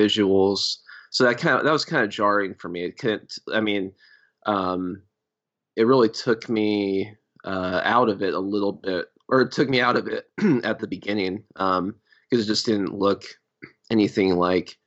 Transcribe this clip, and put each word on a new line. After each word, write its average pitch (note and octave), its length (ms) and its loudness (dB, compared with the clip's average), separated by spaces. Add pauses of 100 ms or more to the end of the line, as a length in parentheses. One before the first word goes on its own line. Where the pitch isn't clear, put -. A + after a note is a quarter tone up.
visuals. G2 760 2 (340)
So - 140 0
that B2 140 2
kinda, C#3 260 0
that D3 80 2
was D3 120 0
kinda C3+ 240 0
jarring G2+ 460 0
for - 140 -14
me. F2 160 -6
It F2 140 -8
couldn't, - 360 -4 (180)
I G#2+ 80 0
mean, G2+ 320 -2 (540)
um, F#2 560 -2 (760)
it A2 100 4
really A#2+ 240 6
took - 400 -2
me, G#2 640 0 (300)
uh, F#2 400 -4
out A#2 260 2
of G2 120 -4
it F#2 120 -2
a D#2+ 60 -4
little G2+ 320 -2
bit, F#2+ 340 -6 (220)
or C3 120 4
it B2+ 120 0
took C#3+ 180 0
me B2+ 100 2
out B2 160 2
of G#2+ 120 -4
it A2 300 -8
<clears throat> D#3+ 260 2
at A2 160 -2
the A2 80 -6
beginning, F#2+ 560 -4 (120)
um, F#2 380 0 (360)
'cause B2 120 2
it G#2 40 -2
just G#2+ 200 -2
didn't G2+ 280 0
look G2 300 0 (640)
anything G2 460 2
like F2 500 0